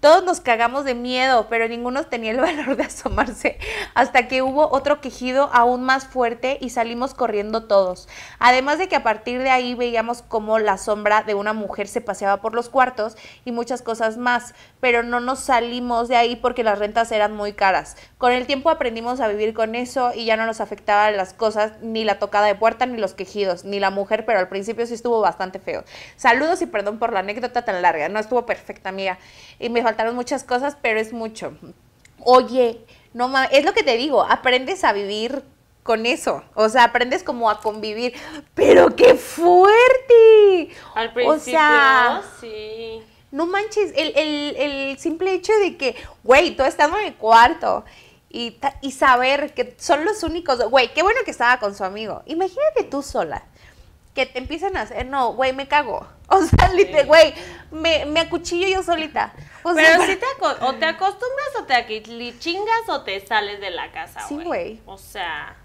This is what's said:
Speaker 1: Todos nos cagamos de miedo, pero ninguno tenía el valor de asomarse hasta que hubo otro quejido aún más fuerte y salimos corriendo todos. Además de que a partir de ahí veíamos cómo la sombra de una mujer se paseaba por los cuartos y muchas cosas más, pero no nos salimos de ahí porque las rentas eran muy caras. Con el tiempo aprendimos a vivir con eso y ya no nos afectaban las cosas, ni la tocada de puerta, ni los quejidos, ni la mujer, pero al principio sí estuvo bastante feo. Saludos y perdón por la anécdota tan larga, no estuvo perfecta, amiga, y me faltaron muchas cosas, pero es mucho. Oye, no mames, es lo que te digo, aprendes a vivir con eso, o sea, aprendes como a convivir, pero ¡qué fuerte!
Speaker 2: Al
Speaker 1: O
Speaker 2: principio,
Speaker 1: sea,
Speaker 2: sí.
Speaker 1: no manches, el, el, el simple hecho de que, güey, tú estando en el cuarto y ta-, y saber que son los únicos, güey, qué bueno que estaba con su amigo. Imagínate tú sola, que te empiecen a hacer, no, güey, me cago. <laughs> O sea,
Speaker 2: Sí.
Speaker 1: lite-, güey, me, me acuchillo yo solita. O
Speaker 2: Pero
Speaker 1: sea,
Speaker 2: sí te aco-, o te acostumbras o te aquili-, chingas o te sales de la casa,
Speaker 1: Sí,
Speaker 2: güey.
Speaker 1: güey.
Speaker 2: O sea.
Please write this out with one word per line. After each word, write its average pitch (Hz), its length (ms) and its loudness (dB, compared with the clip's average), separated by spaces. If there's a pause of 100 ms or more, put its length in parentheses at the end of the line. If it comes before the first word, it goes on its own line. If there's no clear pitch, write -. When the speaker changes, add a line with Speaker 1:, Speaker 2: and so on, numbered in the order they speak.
Speaker 1:
Todos 339 240 6
nos 349 160 -2
cagamos 240 440 0
de 262 100 -4
miedo, 247 540 0
pero 226 200 -2
ninguno 247 380 -6
tenía 226 240 -6
el 247 100 -2
valor 294 360 -2
de 269 80 -2
asomarse - 720 -4 (360)
hasta 254 340 2
que 262 140 -2
hubo 269 280 0
otro 285 300 0
quejido 254 520 -2
aún 247 300 4
más 262 240 -2
fuerte 254 540 -4
y 247 100 -10
salimos 233 440 -6
corriendo 214 500 -4
todos. 196 440 0 (300)
Además 262 400 2
de 370 100 -2
que 349 80 -2
a 269 60 0
partir 233 400 -4
de 262 80 0
ahí 254 240 0
veíamos 233 480 -4
cómo 220 360 -2
la 208 200 0
sombra 214 440 0
de 208 120 -4
una 202 200 -4
mujer 202 340 -8
se 233 120 -6
paseaba 202 400 -4
por 226 140 -6
los 233 140 -4
cuartos 254 480 -2 (280)
y 247 80 -8
muchas 240 300 -6
cosas 226 340 -4
más, 240 380 -4 (260)
pero 240 220 2
no 240 180 -2
nos 254 200 -6
salimos 240 680 -2
de 247 80 0
ahí 240 200 2
porque 247 280 -4
las 208 140 0
rentas 208 340 -2
eran 214 220 0
muy 208 200 -8
caras. 185 420 0 (220)
Con 247 140 2
el 247 140 -2
tiempo 277 240 -2
aprendimos 247 500 -4
a 226 80 0
vivir 214 260 -4
con 220 200 -4
eso 247 400 -4
y 226 120 -8
ya 220 100 2
no 220 100 -2
nos 220 140 -6
afectaban 208 560 0
las 185 160 -4
cosas, 214 480 -2
ni 220 240 -6
la 202 140 0
tocada 208 280 0
de 208 80 2
puerta, 226 320 0
ni 247 120 -8
los 196 160 -4
quejidos, 190 500 -6
ni 202 160 -6
la 196 100 0
mujer, 202 360 -4
pero 220 120 2
al 185 100 0
principio 208 380 -6
sí 240 80 -10
estuvo 233 260 -2
bastante 185 380 -2
feo. 143 260 -10 (320)
Saludos 285 460 2
y 240 40 -4
perdón 214 320 -6
por 233 140 -2
la 196 80 0
anécdota 233 440 -6
tan 190 160 -4
larga, 165 280 0
no 202 100 -4
estuvo 233 280 -2
perfecta, - 440 -8
amiga, 190 280 -6 (400)
y 240 120 -8
me 233 120 -2
faltaron 226 320 -2
muchas 247 300 -6
cosas, 269 380 -4
pero 220 180 0
es 220 120 -6
mucho. 220 420 -12 (680)
Oye, 240 600 4 (320)
no 240 160 -4
mames, 262 240 0
es 285 120 4
lo 381 80 0
que 453 100 0
te 269 140 0
digo, 247 280 0
aprendes 262 600 0
a 247 80 4
vivir 214 500 -4 (400)
con 226 240 -2
eso, 220 360 -4 (120)
o 214 140 2
sea, 240 160 6
aprendes 247 380 0
como 233 280 -2
a 214 100 -4
convivir, 220 540 -6 (400)
pero - 420 6
¡qué - 180 8
fuerte! 427 1600 6 (240)
Speaker 2:
Al 226 140 -4
Speaker 1:
O 226 60 -14
Speaker 2:
principio, 262 260 2
Speaker 1:
sea, 285 840 4 (180)
Speaker 2:
sí. 220 640 -14 (280)
Speaker 1:
no 294 160 -4
manches, 403 500 -2
el, 302 200 -2
el, 294 400 -2
el 277 420 -4
simple 339 360 -4
hecho 370 180 -2 (100)
de 359 140 -2
que, 254 180 -4 (280)
güey, 277 340 4
tú 277 60 0
estando 320 360 2
en 415 80 -4
el 277 80 -10
cuarto 226 680 4 (460)
y 233 220 -10
ta-, 277 280 -8
y 277 120 -10
saber 269 600 2
que - 260 -8
son 294 280 0
los 415 160 -4
únicos, 330 360 -4 (120)
güey, 254 240 2
qué 302 80 0
bueno 440 220 2
que 311 60 -8
estaba 247 300 2
con 202 140 -6
su 202 100 -8
amigo. 196 420 -10
Imagínate 427 640 -2
tú 277 120 -6
sola, 170 420 -6 (720)
que 262 120 -2
te 254 120 -12
empiecen 320 380 -6
a 247 60 -4
hacer, 226 240 -8
no, 254 260 -2
güey, 262 200 -2
me 269 160 -8
cago. 285 440 -2
<laughs> - 140 -20
O 392 160 2
sea, 339 280 4
Speaker 2:
Sí. 370 80 0
Speaker 1:
lite-, 311 260 4
güey, 311 300 8 (360)
me, 311 360 -2
me 302 140 0
acuchillo 339 460 -4
yo 381 160 0
solita. 311 520 -4 (280)
O 339 120 -2
Speaker 2:
Pero 320 240 8
Speaker 1:
sea, 359 80 4
Speaker 2:
sí 381 100 0
te 370 80 -8 (140)
aco-, 285 280 -2
o 269 80 0
te 320 120 -2
acostumbras 440 600 -4 (120)
o - 40 -12
te 269 100 -2
aquili-, 233 640 -6
chingas 427 500 -4
o 294 140 -6
te 196 240 -8
sales 208 340 -4
de 196 100 -10
la 160 220 -10
casa, - 340 -14
Speaker 1:
Sí, 285 100 -10
Speaker 2:
güey. 330 100 -12
Speaker 1:
güey. 220 400 -8
Speaker 2:
O 196 100 -20
sea. 165 580 -12 (100)